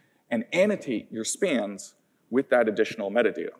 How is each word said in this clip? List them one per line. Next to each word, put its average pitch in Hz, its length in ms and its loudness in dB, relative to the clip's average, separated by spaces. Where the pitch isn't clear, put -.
and 113 220 -2
annotate 175 600 0
your 110 120 -6
spans 107 720 -4
with 131 200 0
that 120 180 6
additional 104 440 -2
metadata. 107 480 0